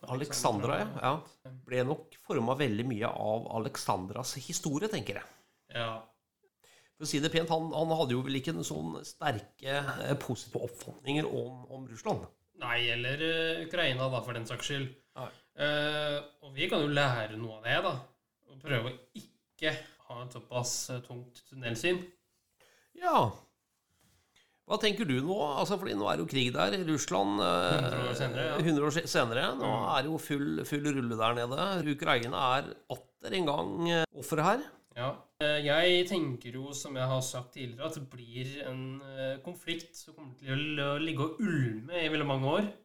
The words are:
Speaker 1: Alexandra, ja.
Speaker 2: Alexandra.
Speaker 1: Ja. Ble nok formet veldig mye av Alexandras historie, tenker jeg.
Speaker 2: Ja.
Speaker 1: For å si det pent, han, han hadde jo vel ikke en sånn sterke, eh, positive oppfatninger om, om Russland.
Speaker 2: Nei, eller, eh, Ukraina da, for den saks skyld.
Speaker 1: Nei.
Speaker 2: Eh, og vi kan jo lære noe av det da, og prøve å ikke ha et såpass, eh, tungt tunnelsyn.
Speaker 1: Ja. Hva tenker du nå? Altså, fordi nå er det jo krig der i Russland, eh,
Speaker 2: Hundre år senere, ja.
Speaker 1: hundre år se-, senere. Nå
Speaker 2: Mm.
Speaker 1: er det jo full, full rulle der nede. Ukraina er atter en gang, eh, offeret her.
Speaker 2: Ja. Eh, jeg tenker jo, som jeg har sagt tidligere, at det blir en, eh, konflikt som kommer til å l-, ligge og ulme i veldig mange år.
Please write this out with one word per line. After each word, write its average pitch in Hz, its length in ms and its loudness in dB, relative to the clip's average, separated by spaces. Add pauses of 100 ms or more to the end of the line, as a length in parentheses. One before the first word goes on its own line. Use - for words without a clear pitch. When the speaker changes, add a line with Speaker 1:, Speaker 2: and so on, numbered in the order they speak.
Speaker 1:
Alexandra, 127 680 0
ja. 208 80 -2
Speaker 2:
Alexandra. - 140 -8 (440)
Speaker 1:
Ja. 131 60 -16 (160)
Ble 127 180 2
nok 147 300 -4 (120)
formet 131 320 2
veldig 117 280 2
mye 113 200 -2
av 107 460 0
Alexandras 107 800 -2
historie, 156 540 -2
tenker 139 260 -4
jeg. 98 100 -8 (460)
Speaker 2:
Ja. 113 300 -4 (1000)
Speaker 1:
For 156 40 -10
å - 20 -4
si 147 140 0
det 156 120 2
pent, 165 160 2
han, 160 240 0
han 156 160 0
hadde 160 240 2
jo 127 100 2
vel 135 120 -2
ikke 131 140 -2
en 165 160 -2
sånn 156 400 -4
sterke, - 600 -4 (360)
eh, 135 140 0
positive - 500 -6
oppfatninger - 640 -4
om, 127 440 -6
om 131 160 -12
Russland. 113 400 -4 (320)
Speaker 2:
Nei, 120 320 0
eller, 123 320 -2
eh, 165 440 0
Ukraina 131 440 0
da, 123 100 -2
for 117 140 -8
den 113 120 -4
saks - 200 -6
skyld. 139 220 -2 (280)
Speaker 1:
Nei. 131 120 -10 (280)
Speaker 2:
Eh, 147 640 0 (220)
og 139 120 -18
vi 156 140 0
kan 180 120 2
jo 147 80 2
lære 123 500 2
noe 113 200 -6
av 110 60 -20
det 143 180 4
da, 180 120 0 (560)
og 139 100 -20
prøve 127 320 0
å - 60 -14 (160)
ikke - 640 -6 (320)
ha 120 160 -10
et 127 80 -12
såpass, - 580 -4
eh, 123 100 -6
tungt - 480 -16
tunnelsyn. 135 540 -2 (920)
Speaker 1:
Ja. 302 360 4 (1400)
Hva - 100 0
tenker 208 300 2
du 131 100 4
nå? 160 160 0 (220)
Altså, 190 240 2
fordi 113 180 -2
nå 101 80 0
er - 120 4
det 170 80 0
jo - 40 -6
krig 127 220 2
der 185 240 4
i 185 100 0
Russland, 101 540 2
eh, 90 400 6
Speaker 2:
Hundre 76 300 0
år - 40 0
senere, 127 300 -2
ja. 156 180 0
Speaker 1:
hundre 151 240 6
år 147 60 2
se-, 156 160 -2
senere. 131 380 2 (100)
Nå - 80 -4
Speaker 2:
Mm. 104 240 2
Speaker 1:
er 143 140 4
det 151 100 0
jo 160 60 0
full, 151 460 0
full 143 200 -2
rulle 131 320 0
der 110 180 4
nede. 151 640 0
Ukraina 139 640 2
er - 100 -2 (220)
atter - 440 -8
en 180 120 2
gang, 170 420 0
eh, 165 160 4 (100)
offeret 151 300 0
her. 226 180 4 (340)
Speaker 2:
Ja. 131 200 -4 (240)
Eh, 151 240 2
jeg 175 440 6
tenker 139 440 -2
jo, 135 200 -8
som 139 220 -8
jeg 127 140 0
har 131 120 2
sagt 127 340 -6
tidligere, 127 320 -8
at 160 80 -6
det 143 160 -10
blir 127 580 -8
en, 131 340 -8
eh, 135 360 -6
konflikt 165 580 -8
som - 180 -18
kommer 131 240 -18
til 135 120 -10
å 135 40 0
l-, 147 460 0
ligge 156 200 -2
og 160 200 0
ulme 135 520 0
i 165 160 2
veldig 151 180 2
mange 135 200 2
år. 202 260 2 (120)